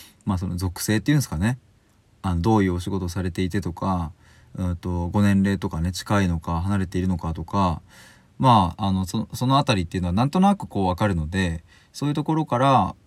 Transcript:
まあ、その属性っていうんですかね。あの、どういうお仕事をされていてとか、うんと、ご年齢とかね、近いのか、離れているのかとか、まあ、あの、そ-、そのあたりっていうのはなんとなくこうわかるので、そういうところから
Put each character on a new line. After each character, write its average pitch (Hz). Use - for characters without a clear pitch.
ま 101
あ、 -
そ 92
の 92
属 90
性 107
っ 107
て 147
い 151
う -
ん -
で -
す -
か 78
ね。 113
あ 92
の、 85
ど 110
う 101
い 95
う 90
お 87
仕 87
事 95
を 87
さ 92
れ 90
て 90
い 92
て 101
と 87
か、 87
う 92
ん 87
と、 87
ご 101
年 98
齢 95
と 98
か 80
ね、 87
近 101
い 92
の 82
か、 85
離 98
れ 92
て 90
い 90
る 92
の 92
か 82
と 80
か、 90
ま 110
あ、 101
あ 98
の、 95
そ-、 107
そ -
の 135
あ 143
た 117
り 90
っ -
て 95
い -
う -
の 90
は 87
な 107
ん 147
と -
な 101
く -
こ 98
う 92
わ 90
か 107
る 98
の 78
で、 87
そ -
う -
い -
う -
と 151
こ 160
ろ 156
か 123
ら 120